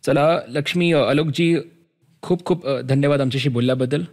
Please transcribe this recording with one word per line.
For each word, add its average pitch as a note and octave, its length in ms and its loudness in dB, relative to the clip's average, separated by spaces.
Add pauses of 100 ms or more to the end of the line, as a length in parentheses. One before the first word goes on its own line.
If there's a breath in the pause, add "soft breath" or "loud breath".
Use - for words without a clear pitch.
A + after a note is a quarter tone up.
चला D3 420 2
लक्ष्मी, E3 460 -2
अ, D#3 40 4
आलोकजी, D3+ 600 2 (640)
खूप F3+ 240 -2
खूप, F3 220 -2
अ, C3 140 -2
धन्यवाद C#3 400 2
आमच्याशी C3 280 -2
बोलल्याबद्दल. B2+ 520 0 (120)